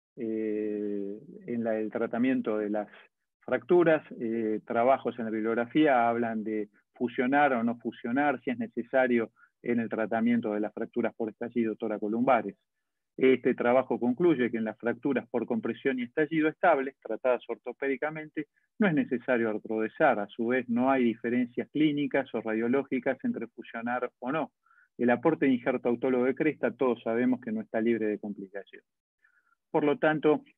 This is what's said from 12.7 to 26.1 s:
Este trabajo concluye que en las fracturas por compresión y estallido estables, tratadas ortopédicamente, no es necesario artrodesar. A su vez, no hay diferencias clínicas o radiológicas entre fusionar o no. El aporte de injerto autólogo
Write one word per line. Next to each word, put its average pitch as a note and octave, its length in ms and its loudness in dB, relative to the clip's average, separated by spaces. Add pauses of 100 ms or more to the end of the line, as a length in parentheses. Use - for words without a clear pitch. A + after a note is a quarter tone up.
Este B2+ 380 4
trabajo A#2+ 440 2
concluye B2 500 2
que A2+ 80 -4
en A2+ 60 -2
las A2 140 -6
fracturas A#2+ 520 -2
por A2+ 160 -2
compresión A#2+ 540 -4
y B2 40 -4
estallido D#3 440 0
estables, D3 540 2
tratadas A#2 480 0
ortopédicamente, D3 960 -6 (300)
no G#3+ 100 4
es E3 60 2
necesario A#2+ 560 0
artrodesar. A2 680 0
A G2+ 80 -4
su A#2 200 -6
vez, B2 220 -2
no A#2+ 220 2
hay C3 120 2
diferencias A#2+ 680 -2
clínicas C#3+ 600 0
o A2+ 80 -2
radiológicas B2 840 -2
entre A#2+ 240 -4
fusionar A#2+ 600 -6 (100)
o B2 120 -6
no. D#3 200 -2 (460)
El B2 120 2
aporte D3+ 360 2
de C3+ 80 4
injerto B2 360 -2
autólogo B2 360 2